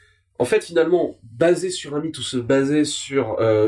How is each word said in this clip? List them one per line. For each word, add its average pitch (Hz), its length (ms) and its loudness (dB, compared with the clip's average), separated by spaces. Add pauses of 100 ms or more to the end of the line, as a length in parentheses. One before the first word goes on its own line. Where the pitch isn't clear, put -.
(420)
en 123 40 2
fait, 214 180 2
finalement, 165 580 0
basé 170 480 0
sur 147 280 -8
un - 20 -2
mythe 156 180 -8
ou 127 40 -10
se 131 160 -6
baser 135 480 2
sur, 135 560 -4
euh, 110 260 4